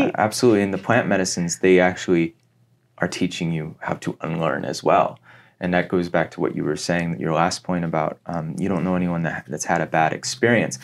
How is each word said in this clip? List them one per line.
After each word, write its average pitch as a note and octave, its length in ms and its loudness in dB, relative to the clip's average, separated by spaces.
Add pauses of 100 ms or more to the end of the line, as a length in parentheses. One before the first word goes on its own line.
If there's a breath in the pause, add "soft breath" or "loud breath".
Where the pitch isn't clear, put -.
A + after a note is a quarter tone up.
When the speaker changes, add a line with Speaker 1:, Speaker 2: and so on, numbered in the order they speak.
Speaker 1:
deet. - 120 -2
Speaker 2:
absolutely. G#2+ 460 4
And G2 100 0
the F#2+ 60 -2
plant G#2 280 2
medicines, F#2 520 0
they F#2 200 8
actually F2 540 2 (640)
are F2+ 100 0
teaching F2+ 440 -4
you D#2+ 300 -6
how - 140 -6
to - 260 -6
unlearn D#2+ 440 -2
as D2+ 180 -6
well, E2 360 2 (440 soft breath)
and F2+ 100 -2
that F2 140 0
goes F2 220 0
back E2+ 220 0
to - 100 -12
what - 160 -2
you D#2+ 80 -4
were D#2 100 0
saying, E2+ 460 -2
your E2 120 -2
last E2 300 0
point F2 220 -2
about, D#2+ 400 -4
um, D#2+ 340 -6
you F#2+ 80 -2
don't F2+ 160 0
know F#2 120 0
anyone F2 280 -2
that, - 240 -6
that's - 180 -8
had F2 160 0
a D#2 60 -2
bad D#2+ 240 2
experience. - 720 0